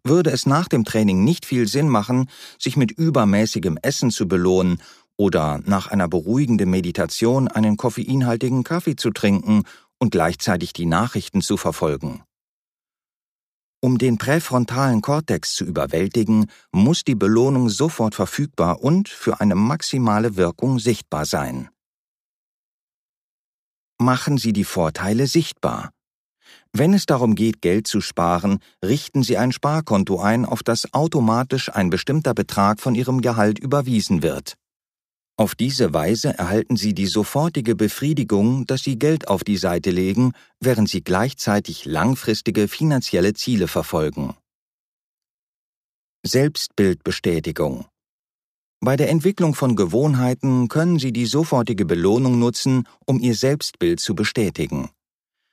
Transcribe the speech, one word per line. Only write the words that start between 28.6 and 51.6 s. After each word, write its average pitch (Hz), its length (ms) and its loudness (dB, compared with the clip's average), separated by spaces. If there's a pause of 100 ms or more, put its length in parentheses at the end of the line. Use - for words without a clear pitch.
richten 135 380 0
Sie 113 160 0
ein 123 140 0
Sparkonto 110 680 0
ein, 110 260 2
auf - 200 -4
das - 280 -2
automatisch 131 800 0
ein 92 180 0
bestimmter 135 440 0
Betrag 104 460 0
von 123 160 0
Ihrem 127 240 0
Gehalt 110 400 2
überwiesen 123 600 0
wird. 69 340 -6 (800)
Auf 107 180 0
diese 123 400 0
Weise 107 420 0
erhalten 101 400 -2
Sie 101 180 0
die 95 120 -2
sofortige 110 680 -2
Befriedigung, 120 920 0
dass 131 160 -4
Sie 131 160 -4
Geld 151 280 0
auf - 160 -2
die 104 140 -2
Seite 87 340 -2
legen, 95 420 2 (280)
während 110 280 2
Sie 90 140 -4
gleichzeitig 101 840 -2
langfristige 104 840 0
finanzielle 113 640 0
Ziele 104 320 -2
verfolgen. 78 680 -4 (1900)
Selbstbildbestätigung. 85 1600 -2 (920)
Bei 131 160 2
der 143 120 2
Entwicklung 165 460 0
von 123 220 0
Gewohnheiten 127 920 2
können 165 300 2
Sie 131 140 -4
die 117 140 -2
sofortige 120 580 0